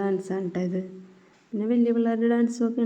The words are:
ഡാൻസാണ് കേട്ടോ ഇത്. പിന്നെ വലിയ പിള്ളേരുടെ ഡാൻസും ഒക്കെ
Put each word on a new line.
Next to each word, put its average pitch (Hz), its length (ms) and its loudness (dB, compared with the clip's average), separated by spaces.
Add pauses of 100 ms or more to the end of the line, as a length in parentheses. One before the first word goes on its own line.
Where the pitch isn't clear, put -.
ഡാൻസാണ് 190 520 -2
കേട്ടോ 180 140 -2
ഇത്. 185 120 -2 (680)
പിന്നെ 208 240 -4
വലിയ 233 240 4
പിള്ളേരുടെ 233 400 2
ഡാൻസും 233 320 2
ഒക്കെ 240 180 -2